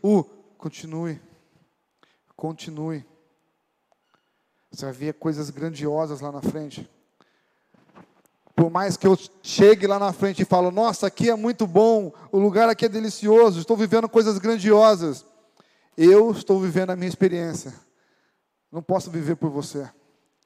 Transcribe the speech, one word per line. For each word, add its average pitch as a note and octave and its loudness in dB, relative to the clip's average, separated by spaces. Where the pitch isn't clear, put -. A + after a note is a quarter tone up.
uh." G3 2
Continue. D#3+ -12
Continue. D#3 -12
Você - -16
vai C3 -12
ver D3 -10
coisas D3+ -8
grandiosas D3 -8
lá C#3+ -12
na C#3+ -16
frente. D3+ -10
Por E3 2
mais F3+ -4
que - -2
eu F#3+ 6
chegue G3+ 4
lá G3 0
na G3+ -2
frente G3 -4
e - 0
falo, F3+ 2
"Nossa, G3+ -2
aqui A#3 -2
é A#3 2
muito A3 -4
bom, G3+ 2
o G3+ -2
lugar G#3 2
aqui A3+ -2
é A3 0
delicioso, G#3+ 2
estou G3 -2
vivendo A3 0
coisas A3 0
grandiosas." G#3 2
Eu G3+ 8
estou F#3+ -2
vivendo F#3 -2
a F#3 -6
minha F3+ -8
experiência. E3+ -4
Não E3 -12
posso F#3 -4
viver E3 -4
por D#3 -4
você. C#3 -10